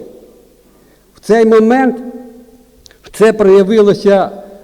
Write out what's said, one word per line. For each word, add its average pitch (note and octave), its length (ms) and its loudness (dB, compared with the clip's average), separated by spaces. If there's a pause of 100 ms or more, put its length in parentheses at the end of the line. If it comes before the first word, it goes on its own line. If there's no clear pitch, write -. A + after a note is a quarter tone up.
(1160)
В - 40 -20
цей A3+ 260 0
момент A3+ 500 2 (1160)
це G#3+ 200 0
проявилося G3 960 0 (340)